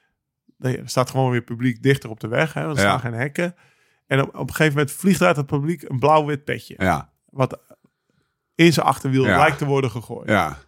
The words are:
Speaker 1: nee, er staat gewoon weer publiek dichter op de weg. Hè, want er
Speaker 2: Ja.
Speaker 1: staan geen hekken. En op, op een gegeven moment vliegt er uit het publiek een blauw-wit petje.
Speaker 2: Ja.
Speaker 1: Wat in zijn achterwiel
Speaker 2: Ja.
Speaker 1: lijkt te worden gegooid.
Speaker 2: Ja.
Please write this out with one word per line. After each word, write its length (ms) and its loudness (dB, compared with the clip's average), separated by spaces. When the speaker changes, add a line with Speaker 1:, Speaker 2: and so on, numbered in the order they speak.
Speaker 1:
nee, 200 -4
er 120 -14
staat 200 0
gewoon 220 0
weer 100 -2
publiek 420 -6
dichter 260 0
op 100 -14
de 80 -8
weg. 260 -2
Hè, 120 -6
want 120 -4
er 60 2
Speaker 2:
Ja. 60 4
Speaker 1:
staan 220 0
geen 80 -6
hekken. 360 -4
En 140 2
op, 60 -2
op 220 -10
een 60 -12
gegeven 220 2
moment 140 0
vliegt 300 0
er 60 4
uit 80 4
het 100 -2
publiek 440 -4
een 100 -4
blauw-wit 440 2
petje. 340 -10
Speaker 2:
Ja. 340 -2
Speaker 1:
Wat 300 -4
in 180 6
zijn 120 0
achterwiel 400 0
Speaker 2:
Ja. 120 4
Speaker 1:
lijkt 200 4
te 80 -4
worden 260 0
gegooid. 380 -10
Speaker 2:
Ja. 280 2